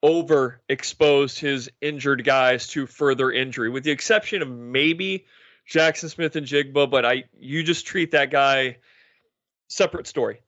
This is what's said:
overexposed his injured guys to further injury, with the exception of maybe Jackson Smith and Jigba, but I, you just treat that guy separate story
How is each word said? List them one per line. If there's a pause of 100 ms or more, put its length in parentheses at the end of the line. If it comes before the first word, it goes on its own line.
overexposed
his (100)
injured
guys
to
further
injury,
with
the
exception
of
maybe (380)
Jackson
Smith
and
Jigba,
but
I, (140)
you
just
treat
that
guy (920)
separate
story